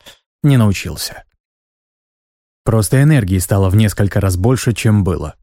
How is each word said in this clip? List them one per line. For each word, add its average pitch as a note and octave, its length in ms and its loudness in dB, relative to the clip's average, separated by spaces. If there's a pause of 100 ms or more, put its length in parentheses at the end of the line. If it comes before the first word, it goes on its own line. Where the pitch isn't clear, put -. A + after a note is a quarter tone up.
(420)
не C#3+ 160 2
научился. - 680 -4 (1400)
Просто A2+ 400 2
энергии A2+ 340 2
стало G2 320 0
в F#2 60 2
несколько G#2+ 440 0
раз F#2+ 160 -2
больше, A#2 380 0
чем G#2 300 0
было. D2+ 400 -4